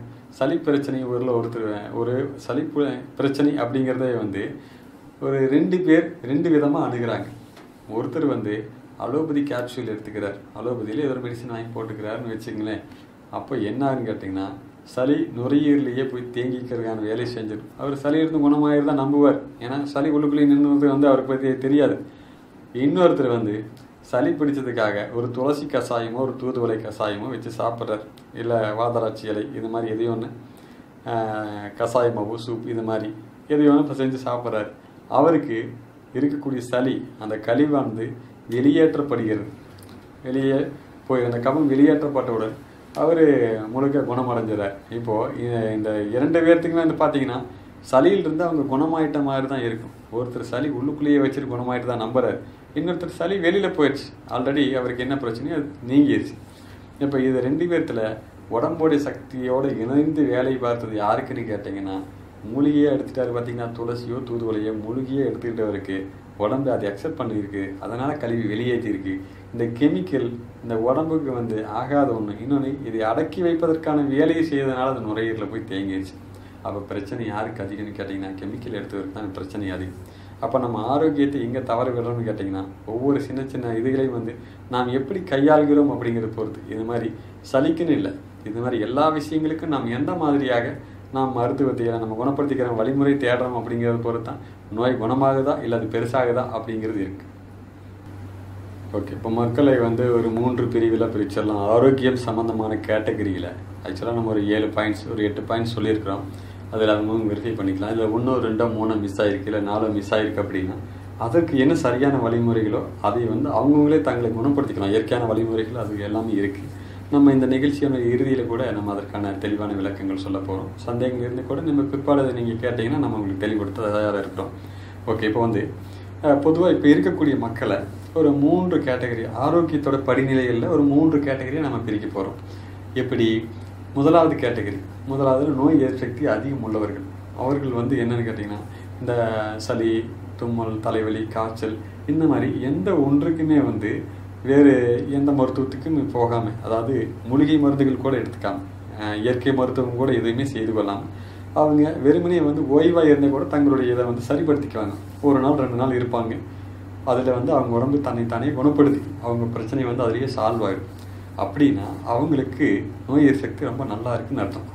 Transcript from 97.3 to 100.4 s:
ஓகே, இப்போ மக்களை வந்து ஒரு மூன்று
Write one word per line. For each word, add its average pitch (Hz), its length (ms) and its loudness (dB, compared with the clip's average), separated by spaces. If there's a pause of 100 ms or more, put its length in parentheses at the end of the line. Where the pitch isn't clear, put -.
ஓகே, 101 180 -4
இப்போ 113 200 -6
மக்களை 120 480 4
வந்து 120 360 2
ஒரு 113 160 2
மூன்று 120 340 0